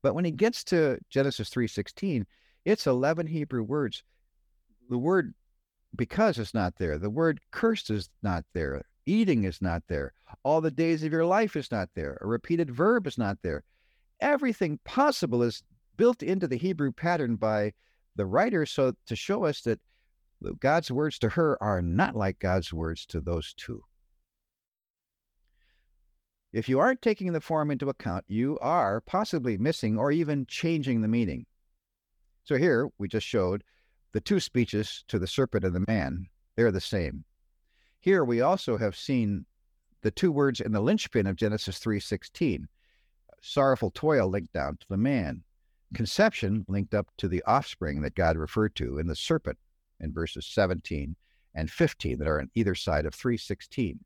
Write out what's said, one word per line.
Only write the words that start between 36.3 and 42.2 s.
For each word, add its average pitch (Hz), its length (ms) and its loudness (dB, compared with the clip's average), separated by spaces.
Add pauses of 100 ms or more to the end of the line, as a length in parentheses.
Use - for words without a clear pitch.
They're 113 160 4
the 92 100 -2
same. 78 440 -4 (760)
Here, 185 240 4
we 120 180 2
also 139 360 2
have 104 180 0
seen 104 500 0 (560)
the 107 100 0
two 185 200 2
words 139 300 2
in 110 100 -2
the 107 80 2
linchpin 120 480 2
of 95 80 0
Genesis 104 440 -2
three 107 200 -2
sixteen, - 680 -4 (720)